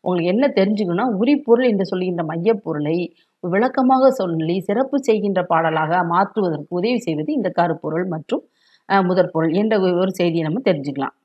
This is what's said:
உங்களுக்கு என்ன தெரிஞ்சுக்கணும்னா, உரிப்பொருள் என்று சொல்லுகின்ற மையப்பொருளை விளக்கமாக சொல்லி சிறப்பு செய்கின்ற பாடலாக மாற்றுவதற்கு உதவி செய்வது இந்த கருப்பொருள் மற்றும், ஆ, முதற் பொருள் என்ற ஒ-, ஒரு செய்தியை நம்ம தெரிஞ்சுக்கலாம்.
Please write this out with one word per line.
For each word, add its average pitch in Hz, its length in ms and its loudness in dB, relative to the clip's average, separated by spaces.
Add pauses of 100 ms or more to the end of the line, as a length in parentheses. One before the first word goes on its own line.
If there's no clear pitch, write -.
உங்களுக்கு 180 320 -2
என்ன 247 140 2
தெரிஞ்சுக்கணும்னா, 208 680 0
உரிப்பொருள் 247 540 2
என்று 196 180 2
சொல்லுகின்ற 180 380 -4
மையப்பொருளை 165 840 -2 (300)
விளக்கமாக 262 720 2
சொல்லி 170 500 -2
சிறப்பு 262 420 -2
செய்கின்ற 202 400 0
பாடலாக 165 640 0
மாற்றுவதற்கு 170 640 -2
உதவி 214 300 0
செய்வது 156 340 -4
இந்த 185 180 -2
கருப்பொருள் 165 540 -2
மற்றும், 165 380 -6 (480)
ஆ, 196 100 4
முதற் 180 320 2
பொருள் 160 200 0
என்ற 214 280 2
ஒ-, 180 180 2
ஒரு 190 160 0
செய்தியை 170 300 0
நம்ம 160 160 -2 (100)
தெரிஞ்சுக்கலாம். 139 440 -4 (100)